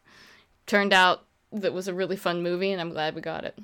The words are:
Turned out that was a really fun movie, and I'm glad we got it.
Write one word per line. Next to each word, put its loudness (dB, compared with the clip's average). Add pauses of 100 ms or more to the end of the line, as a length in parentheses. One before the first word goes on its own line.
(640)
Turned 2
out 6 (260)
that -2
was -8
a -4
really -2
fun -2
movie, -2
and -2
I'm -6
glad -4
we -12
got -8
it. -10